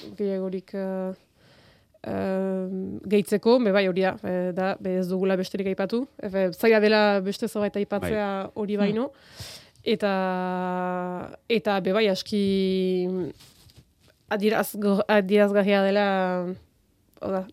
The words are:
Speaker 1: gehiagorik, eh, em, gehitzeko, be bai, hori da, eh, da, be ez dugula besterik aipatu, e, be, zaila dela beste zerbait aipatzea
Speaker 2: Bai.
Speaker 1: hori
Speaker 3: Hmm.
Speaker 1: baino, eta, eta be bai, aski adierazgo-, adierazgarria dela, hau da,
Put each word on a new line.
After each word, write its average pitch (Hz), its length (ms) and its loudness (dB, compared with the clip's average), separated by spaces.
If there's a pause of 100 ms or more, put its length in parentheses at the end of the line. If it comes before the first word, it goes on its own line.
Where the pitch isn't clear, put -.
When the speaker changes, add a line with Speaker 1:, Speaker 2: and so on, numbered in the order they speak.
(180)
Speaker 1:
gehiagorik, 190 560 -6
eh, 190 400 -6 (920)
em, 190 1000 -4
gehitzeko, 208 560 4
be 202 80 2
bai, 196 160 4
hori 185 140 0
da, 185 220 0
eh, 180 300 -2
da, 185 260 -2
be 185 200 -4
ez 185 80 -2
dugula 190 300 0
besterik 190 300 -4
aipatu, 196 400 -2 (140)
e, 214 80 -6
be, 190 220 0
zaila 220 300 4
dela 208 400 4
beste 202 260 -4
zerbait 208 280 -2
aipatzea 202 680 -2
Speaker 2:
Bai. - 120 -10
Speaker 1:
hori 208 200 -4
Speaker 3:
Hmm. 202 60 0
Speaker 1:
baino, 220 300 0 (760)
eta, 185 1400 -2 (200)
eta 208 300 2
be 185 140 0
bai, 220 160 2
aski 190 1000 0 (1200)
adierazgo-, 202 800 0
adierazgarria 202 760 4
dela, 202 220 4 (1160)
hau - 100 -6
da, 190 220 -2